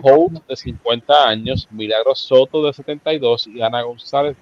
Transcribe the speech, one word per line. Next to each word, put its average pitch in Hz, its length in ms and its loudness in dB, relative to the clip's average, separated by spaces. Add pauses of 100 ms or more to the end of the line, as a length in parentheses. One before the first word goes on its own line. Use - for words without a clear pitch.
Holt, 156 440 4
de 131 100 -8
cincuenta 120 680 0
años, 113 440 -4
Milagro 110 440 -2
Soto, 131 520 2
de 143 80 -2
setenta 147 400 -8
y 156 40 -4
dos, 120 280 -2
y 113 160 -10
Ana 120 200 -2
González, 135 600 -6